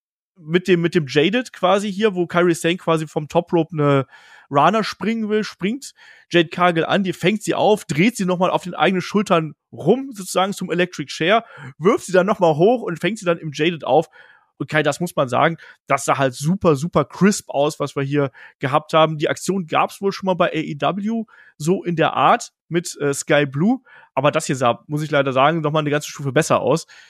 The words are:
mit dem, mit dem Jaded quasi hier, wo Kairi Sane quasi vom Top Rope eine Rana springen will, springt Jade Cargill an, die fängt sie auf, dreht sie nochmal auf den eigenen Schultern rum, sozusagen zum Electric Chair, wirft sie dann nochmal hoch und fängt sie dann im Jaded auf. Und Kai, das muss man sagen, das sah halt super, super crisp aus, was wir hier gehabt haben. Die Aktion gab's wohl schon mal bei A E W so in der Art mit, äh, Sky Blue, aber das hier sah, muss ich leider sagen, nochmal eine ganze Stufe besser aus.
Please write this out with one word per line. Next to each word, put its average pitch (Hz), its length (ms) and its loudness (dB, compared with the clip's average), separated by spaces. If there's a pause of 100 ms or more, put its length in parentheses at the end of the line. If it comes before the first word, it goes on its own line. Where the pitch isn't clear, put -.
(400)
mit 165 280 -2
dem, 175 140 4
mit 170 140 0
dem 160 120 2
Jaded 175 460 0
quasi 202 380 0
hier, 196 240 0
wo 175 100 0
Kairi 175 300 2
Sane 170 220 -2
quasi 160 280 -2
vom 151 220 -8
Top 175 260 -2
Rope 165 200 0
eine 143 340 2 (420)
Rana 170 340 2
springen 214 460 -4
will, 214 140 0
springt 220 500 -6 (380)
Jade 170 180 4
Cargill 175 360 0
an, 185 180 0
die 180 100 -2
fängt 208 300 -2
sie 165 100 -2
auf, 196 320 2
dreht 170 320 2
sie 190 80 -2
nochmal 180 240 0
auf - 140 -2
den 180 100 -10
eigenen 185 280 2
Schultern 165 520 0 (180)
rum, 208 400 0
sozusagen 196 420 -4
zum 175 180 -8
Electric 170 360 -2
Chair, 208 380 0 (320)
wirft 214 300 0
sie 185 40 -8
dann 180 140 4
nochmal 180 300 2
hoch 226 260 4
und 180 180 -8
fängt 208 200 -4
sie 185 60 -14
dann 170 120 0
im 160 160 -10
Jaded 151 300 -2
auf. 156 260 2 (480)
Und 139 120 -8
Kai, 156 140 0
das 143 160 -2
muss 175 160 -6
man 139 140 -2
sagen, 147 280 0 (300)
das 139 180 0
sah 147 120 2
halt 135 160 0
super, 160 420 0
super 156 300 -2
crisp - 440 0
aus, 147 300 -2
was 143 160 -6
wir 143 80 -2
hier 139 280 -2 (280)
gehabt 139 340 -2
haben. 156 240 4
Die 147 120 -2
Aktion 185 360 -4
gab's 156 360 -2
wohl 196 100 -2
schon 190 160 -8
mal 185 80 0
bei 170 160 0
A 147 40 -8
E 156 240 -4
W 202 440 -4 (340)
so 165 260 -2
in 175 120 -4
der 151 180 0
Art 170 380 2 (180)
mit, 170 300 -4
äh, 143 140 0
Sky 147 320 2
Blue, 175 340 0 (340)
aber 135 180 2
das 156 140 -2
hier 147 100 -2
sah, 123 320 0
muss 151 160 -4
ich 151 80 -6
leider 135 220 2
sagen, 151 280 2
nochmal 151 200 0
eine 147 80 -4
ganze 147 200 -2
Stufe 139 220 -8
besser 131 300 2
aus. 139 240 0 (240)